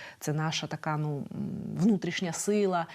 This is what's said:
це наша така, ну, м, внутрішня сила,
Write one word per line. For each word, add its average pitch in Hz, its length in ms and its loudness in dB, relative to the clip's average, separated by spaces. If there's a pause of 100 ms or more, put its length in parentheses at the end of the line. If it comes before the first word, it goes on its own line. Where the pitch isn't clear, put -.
(200)
це 151 120 -2
наша 156 340 0
така, 151 300 -2
ну, 151 200 0
м, - 80 -6 (520)
внутрішня 180 560 2
сила, 190 640 2